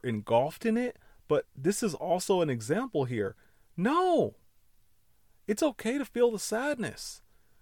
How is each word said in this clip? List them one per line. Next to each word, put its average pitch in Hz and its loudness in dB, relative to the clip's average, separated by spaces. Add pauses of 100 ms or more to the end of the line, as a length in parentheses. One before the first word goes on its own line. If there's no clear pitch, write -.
engulfed 120 0
in 220 2
it, 247 -4 (300)
but 147 2 (100)
this 156 0
is 185 0
also 180 0
an 156 2
example 143 -2
here. 110 -2 (420)
No! 285 2 (1120)
It's 208 -2
okay 262 -2
to 277 -2
feel 240 2
the 208 -4
sadness. 240 -6 (400)